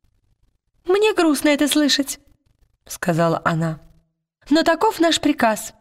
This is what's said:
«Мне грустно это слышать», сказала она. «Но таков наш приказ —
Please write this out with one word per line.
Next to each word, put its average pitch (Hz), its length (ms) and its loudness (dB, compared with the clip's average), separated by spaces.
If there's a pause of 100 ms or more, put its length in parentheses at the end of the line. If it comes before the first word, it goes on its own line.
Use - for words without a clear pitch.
(840)
«Мне 403 300 2
грустно 311 340 0
это 294 180 2
слышать», 277 540 -2 (680)
сказала 165 580 -2
она. 165 360 -2 (680)
«Но 320 120 4
таков 330 380 0
наш 320 200 0
приказ — 240 600 -2